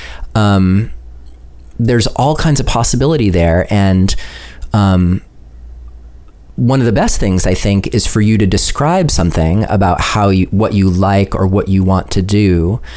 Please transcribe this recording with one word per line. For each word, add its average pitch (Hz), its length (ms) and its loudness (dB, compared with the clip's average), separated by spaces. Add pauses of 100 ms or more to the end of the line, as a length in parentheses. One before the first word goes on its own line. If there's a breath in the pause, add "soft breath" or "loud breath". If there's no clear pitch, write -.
(340 loud breath)
um, 101 580 2 (880)
there's 117 300 2
all 147 280 -2
kinds 147 240 0
of 127 60 -2
possibility 123 640 0
there. 85 400 2
And, 95 460 2 (560 loud breath)
um, 92 500 2 (1300)
one 131 240 0
of 123 60 2
the 117 60 2
best - 280 0
things, 92 280 0
I 95 80 2
think, 98 400 0
is - 100 0
for - 160 0
you 107 160 2
to 104 80 2
describe 147 640 0
something - 560 0
about 95 340 0
how 104 300 0
you, 92 180 2
what 104 260 0
you 95 160 2
like 98 440 0
or 95 140 0
what 95 200 0
you 95 160 2
want 92 280 0
to 101 100 2
do, 98 580 2 (180 loud breath)